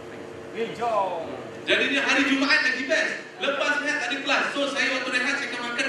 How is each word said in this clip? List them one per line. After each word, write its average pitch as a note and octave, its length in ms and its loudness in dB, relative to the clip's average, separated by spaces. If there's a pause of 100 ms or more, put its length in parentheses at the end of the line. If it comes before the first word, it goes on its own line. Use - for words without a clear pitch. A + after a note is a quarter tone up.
(1700)
Jadi A3+ 240 4
dia C#4 160 2
hari C4+ 240 4
Jumaat C#4 320 4
lagi C#4 240 0
best. - 260 2 (300)
Lepas C#4+ 400 0
rehat D4 160 0
tak A#3+ 160 -2
ada - 80 -4
kelas. B3 200 2 (120)
So C#4 160 0
saya C4 240 2
waktu C4 160 -2
rehat B3+ 240 0
saya - 160 -4
akan B3 100 -6 (140)
makan C4+ 140 0